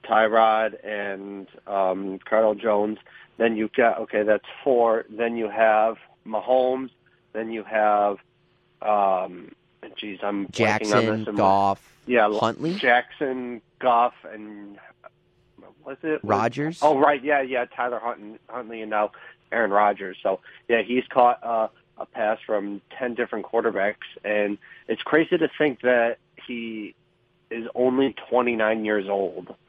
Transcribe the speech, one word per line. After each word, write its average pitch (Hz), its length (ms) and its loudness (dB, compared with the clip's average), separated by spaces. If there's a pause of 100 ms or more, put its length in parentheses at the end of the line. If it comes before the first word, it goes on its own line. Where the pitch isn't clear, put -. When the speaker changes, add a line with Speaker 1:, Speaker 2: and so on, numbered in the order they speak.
Speaker 1:
Tyrod, 110 680 4 (100)
and, 101 640 -8 (200)
um, 95 520 -2 (120)
Cardale 107 300 2
Jones. 107 380 0 (400)
Then 113 180 2
you 107 180 -2
got, 117 260 2
okay, 107 220 -2
that's 104 220 2 (180)
four. 117 460 2
Then 117 300 -4
you 110 100 -4
have 107 480 2 (300)
Mahomes. 127 640 0 (420)
Then 113 200 -8
you 107 120 -8
have, 104 540 2 (640)
um, 92 680 -2 (440)
geez, 101 260 -12
I'm 101 240 -4
blanking - 20 -14
on - 40 -16
Speaker 2:
Jackson, 107 680 0
Speaker 1:
this. 107 80 -8
And 104 80 -6
Speaker 2:
Goff, 98 560 2 (140)
Speaker 1:
yeah, 120 180 4
L-, 104 140 2
Speaker 2:
Huntley? 117 360 -2
Speaker 1:
Jackson, 123 880 -2 (160)
Goff, 120 360 2 (160)
and 104 480 -16 (1040)
was 139 180 -14
it? 156 200 -4
Speaker 2:
Rodgers? 117 600 -2
Speaker 1:
Oh, 147 160 6
right, 147 240 4
yeah, 143 200 2
yeah, 127 220 -2
Tyler 123 380 -6
Huntley, 110 360 -10 (100)
Huntley, 113 340 -12
and 107 80 -10
now 107 200 0 (420)
Aaron 113 180 2
Rodgers. 98 520 2
So, 95 180 0 (280)
yeah, 117 140 2
he's 123 260 0
caught, 123 340 4
uh, 110 260 -2 (280)
a - 100 -12
pass 110 380 -2
from 101 360 -4 (180)
ten 123 160 -6
different 110 320 -6
quarterbacks, 104 480 0 (300)
and 104 340 0 (300)
it's 110 140 -4
crazy 165 360 2
to 160 180 0
think 147 260 0
that 120 360 2 (260)
he 113 480 -10 (600)
is 113 240 -8
only 127 400 2 (120)
twenty-nine 113 560 2
years 104 240 0
old. 92 460 -4 (140)